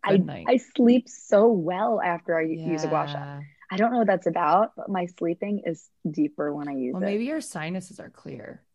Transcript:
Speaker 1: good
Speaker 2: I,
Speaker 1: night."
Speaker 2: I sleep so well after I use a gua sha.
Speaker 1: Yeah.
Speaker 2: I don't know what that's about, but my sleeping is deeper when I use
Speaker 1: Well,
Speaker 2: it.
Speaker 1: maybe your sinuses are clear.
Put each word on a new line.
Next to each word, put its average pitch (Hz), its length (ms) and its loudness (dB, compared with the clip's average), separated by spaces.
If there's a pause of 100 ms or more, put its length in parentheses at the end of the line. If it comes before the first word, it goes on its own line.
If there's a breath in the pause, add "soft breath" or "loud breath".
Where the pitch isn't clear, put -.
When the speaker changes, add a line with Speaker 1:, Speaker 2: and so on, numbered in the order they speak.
Speaker 1:
good 196 140 4
Speaker 2:
I, 180 40 -4
Speaker 1:
night." - 240 -10
Speaker 2:
I 247 80 4
sleep 240 520 4
so 208 380 4
well 202 540 0
after 170 360 -2
I 160 60 0
use 160 400 -4
a 156 40 -2
gua 151 200 0
sha. 143 120 -6
Speaker 1:
Yeah. 143 220 -12 (300 soft breath)
Speaker 2:
I 190 60 -2
don't 233 140 2
know 247 80 0
what 220 80 4
that's 190 200 0
about, 170 480 2
but - 140 -12
my 180 180 -2
sleeping 175 580 -4
is 165 240 -6 (200)
deeper 147 440 -2
when 147 140 -8
I 143 60 -8
use 127 200 -4
Speaker 1:
Well, 185 80 -6
Speaker 2:
it. 190 40 -2
Speaker 1:
maybe 208 200 -2
your 302 160 -4
sinuses 180 580 -10
are - 120 -18
clear. - 520 -16 (120)